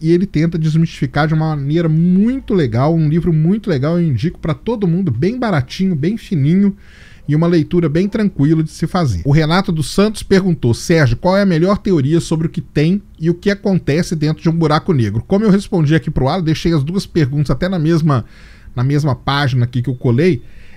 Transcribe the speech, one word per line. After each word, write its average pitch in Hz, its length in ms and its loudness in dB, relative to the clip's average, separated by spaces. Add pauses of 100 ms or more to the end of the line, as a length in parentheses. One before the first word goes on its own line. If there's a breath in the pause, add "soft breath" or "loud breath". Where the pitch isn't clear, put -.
e 160 80 0
ele 180 160 4
tenta 170 320 -2
desmistificar 156 680 0
de 160 60 0
uma 156 200 0
maneira 151 340 -2
muito 185 640 2
legal, 147 440 0
um 156 120 2
livro 165 240 0
muito 180 380 0
legal, 151 260 0
eu 175 80 0
indico 143 360 -2
pra 156 140 -4
todo 208 340 -4
mundo, 175 240 0
bem 185 260 -2
baratinho, 190 560 -2
bem 160 220 -2
fininho, 190 600 0 (520 loud breath)
e 147 80 2
uma 165 100 2
leitura 170 420 0
bem 175 200 0
tranquila 160 560 0
de 160 60 -6
se - 180 -6
fazer. 104 360 -2
O 139 60 2
Renato 160 400 2
dos 156 200 -4
Santos 208 320 0
perguntou: 180 500 2
"Sérgio, 131 440 2
qual 185 200 0
é 202 60 2
a 202 40 2
melhor 180 300 2
teoria 165 440 0
sobre 170 260 -2
o - 40 -6
que - 120 -8
tem 170 400 0 (180)
e 156 80 0
o 170 60 2
que 196 160 -2
acontece 180 680 0
dentro 151 260 -2
de 170 60 0
um 160 80 2
buraco 156 380 0
negro?" 113 340 0
Como 202 160 2
eu 214 60 4
respondi 180 440 0
aqui - 160 -2
pro 131 160 0
Alan, 170 160 -2
deixei 160 300 -2
as 151 100 2
duas 175 240 -4
perguntas 143 440 -2
até 180 180 -2
na 185 100 -2
mesma 151 460 0 (540 loud breath)
na 120 60 -2
mesma 143 320 0
página 139 480 -2
aqui 123 180 -2
que 139 80 -4
eu 123 60 -6
colei, 135 440 2 (360 loud breath)